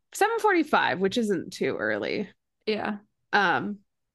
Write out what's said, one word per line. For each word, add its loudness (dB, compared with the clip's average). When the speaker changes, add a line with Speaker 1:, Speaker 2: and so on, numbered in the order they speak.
Speaker 1:
seven 0
forty-five, 2
which 0
isn't -2
too -2
early. -2
Speaker 2:
Yeah. -2
Speaker 1:
Um, 2